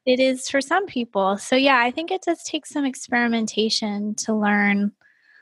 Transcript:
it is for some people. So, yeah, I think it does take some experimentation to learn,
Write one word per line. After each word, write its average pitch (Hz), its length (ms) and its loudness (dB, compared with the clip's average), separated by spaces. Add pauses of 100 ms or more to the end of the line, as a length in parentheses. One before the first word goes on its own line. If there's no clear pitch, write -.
it 254 140 4
is 262 280 0
for 277 140 0
some 359 240 0
people. 208 500 0
So, - 180 -4
yeah, 269 240 4
I 240 120 2
think 320 200 -6
it 381 120 -4
does 339 220 -2
take 311 220 -8
some 285 200 -2
experimentation 220 1300 -2
to - 180 -2
learn, 202 580 2 (500)